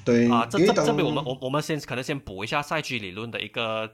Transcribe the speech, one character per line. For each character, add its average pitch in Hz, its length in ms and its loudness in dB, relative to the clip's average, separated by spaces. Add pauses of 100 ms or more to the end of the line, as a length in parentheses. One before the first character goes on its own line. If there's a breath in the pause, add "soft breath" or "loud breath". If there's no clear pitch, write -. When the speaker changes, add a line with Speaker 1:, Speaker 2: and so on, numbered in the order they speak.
Speaker 1:
对， 120 240 6
Speaker 2:
啊， 117 160 4
这， 117 140 -2
Speaker 1:
因 170 80 8
为 165 60 6
当 165 120 4
Speaker 2:
这， 151 60 4
这 151 60 0
边 165 100 2
我 120 40 0
们， 139 140 -2
我， 127 160 -4
我 127 80 -4
们 143 100 0
先， 151 200 -4
可 139 160 -8
能 127 80 -4
先 139 160 -4
补 98 240 -10
一 110 40 -6
下 147 140 -2
赛 180 180 -4
局 131 200 -6
理 101 100 -8
论 110 220 -10
的 107 100 -6
一 101 60 -6
个 110 460 -4